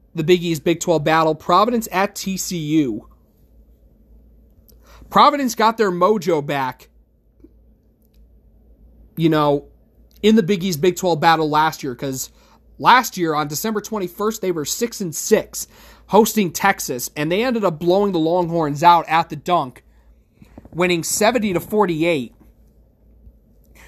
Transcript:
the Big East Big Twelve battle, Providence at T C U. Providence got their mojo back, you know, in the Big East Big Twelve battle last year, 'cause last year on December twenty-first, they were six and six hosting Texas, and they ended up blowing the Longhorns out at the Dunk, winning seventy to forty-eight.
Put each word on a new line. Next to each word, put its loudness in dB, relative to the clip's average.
the -4
Big 4
East -4
Big 0
Twelve 0
battle, 2
Providence 0
at -2
T -6
C -8
U. -2
Providence 4
got 2
their 0
mojo 0
back, -6
you 2
know, 0
in 4
the 4
Big -2
East -4
Big 2
Twelve -2
battle 4
last 0
year, -6
'cause -8
last 4
year -2
on -2
December -4
twenty-first, -6
they -2
were -4
six -6
and -6
six -2
hosting 2
Texas, -4
and -4
they 0
ended -2
up -2
blowing 0
the -2
Longhorns -2
out 6
at 0
the -10
Dunk, -4
winning 0
seventy 0
to 0
forty-eight. -2